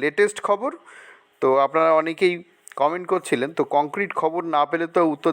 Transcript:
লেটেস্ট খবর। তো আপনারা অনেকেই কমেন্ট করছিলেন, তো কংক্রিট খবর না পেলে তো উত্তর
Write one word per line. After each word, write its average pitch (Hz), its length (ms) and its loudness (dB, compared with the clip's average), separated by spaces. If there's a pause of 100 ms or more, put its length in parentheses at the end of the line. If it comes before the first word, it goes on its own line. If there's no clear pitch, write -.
লেটেস্ট 202 360 0 (100)
খবর। 214 220 0 (680)
তো 135 80 2 (180)
আপনারা 160 260 2
অনেকেই 165 420 2 (460)
কমেন্ট 170 320 0
করছিলেন, 151 460 -2
তো 151 40 0 (140)
কংক্রিট 151 380 -2
খবর 165 300 -2
না 156 260 0
পেলে 165 240 -2
তো - 60 4 (140)
উত্তর 160 180 -2